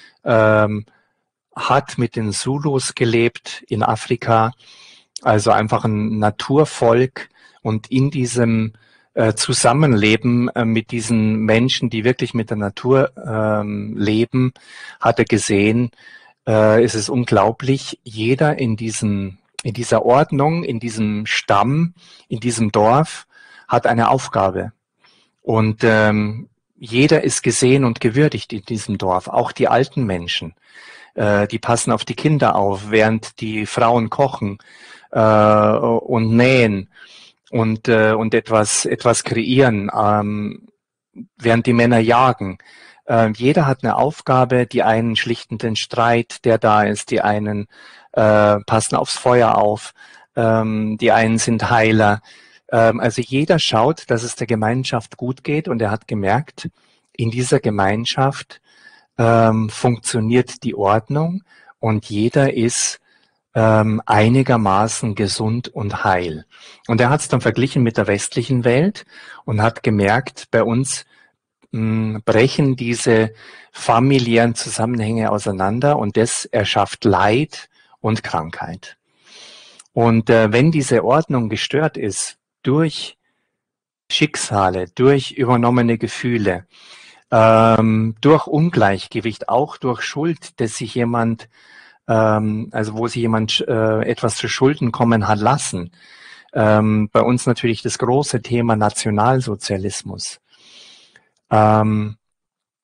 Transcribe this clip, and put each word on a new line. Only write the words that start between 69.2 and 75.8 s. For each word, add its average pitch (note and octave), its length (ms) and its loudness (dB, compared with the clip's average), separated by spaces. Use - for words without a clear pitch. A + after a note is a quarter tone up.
und A2 160 -2
hat A2+ 220 -2
gemerkt, G#2+ 720 0
bei A#2 100 2
uns, A#2 420 -2
mh, A2 520 -2
brechen B2+ 520 2
diese A#2 560 0
familiären A#2 840 2
Zusammenhänge A2+ 800 -4
auseinander G#2+ 640 0